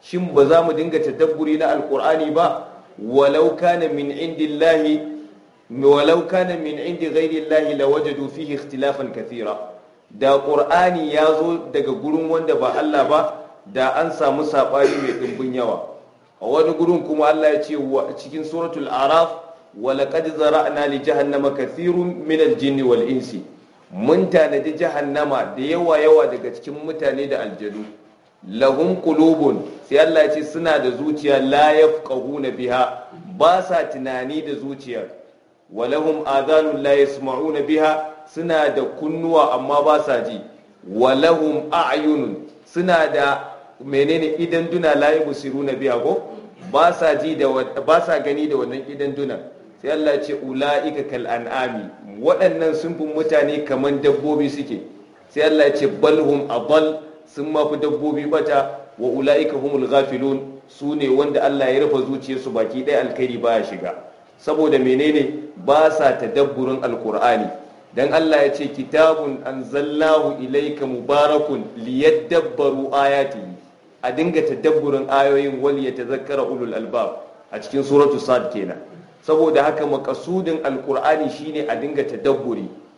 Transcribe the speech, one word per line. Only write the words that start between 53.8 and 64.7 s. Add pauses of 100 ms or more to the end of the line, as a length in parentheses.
dabbobi
suke. (480)
Sai
Allah
ya
ce,
"Bal
hum
adall," (240)
sun
ma
fi
dabbobi
bata. (180)
"Wa
ula'ika
humul
ghafilun,"
su
ne
wanda
Allah
ya
rufe
zuciyarsu
baki
ɗaya (120)
alkhairi
baya
shiga. (460)
Saboda